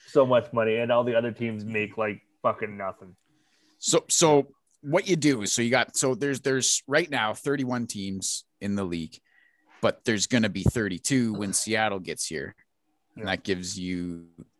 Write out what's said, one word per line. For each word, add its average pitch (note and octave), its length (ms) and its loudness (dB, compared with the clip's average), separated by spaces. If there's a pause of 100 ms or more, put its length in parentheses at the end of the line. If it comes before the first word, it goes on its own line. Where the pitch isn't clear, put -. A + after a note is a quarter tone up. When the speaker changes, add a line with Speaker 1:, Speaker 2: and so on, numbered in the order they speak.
Speaker 1:
so C#3 180 4
much B2 280 2
money, A2 240 2
and A#2+ 140 0
all A#2+ 120 4
the A#2+ 120 -2
other A#2 160 2
teams A2 340 -6
make, G#2+ 320 -4
like, G#2+ 240 -4 (200)
fucking G#2 360 -2
nothing. F#2+ 380 -10 (640)
Speaker 2:
So, - 300 0
so D3 380 6 (340)
what D#3 260 0
you F#3 80 2
do C#3 280 2
is, F#2+ 80 -2
so B2 100 0
you A#2 80 2
got, A#2+ 280 2
so C3 180 2
there's, C3 260 -2
there's C3 460 0
right D3+ 220 2
now A2 240 0
thirty-one B2 540 -2
teams G2 580 -6 (160)
in G2+ 140 -2
the G2+ 80 -2
league, E2+ 360 -6 (600)
but - 240 0
there's G#2 220 2
gonna A2 220 2
be F#2 140 -6
thirty-two A2 720 0
when G2+ 200 -4
Seattle G#2+ 460 0
gets E2 260 -6
here. D2 300 -8 (600)
And A2 100 -10
Speaker 1:
Yeah. F#2 100 -2
Speaker 2:
that - 80 -12
gives F#2 360 -4
you F2 480 -6 (320)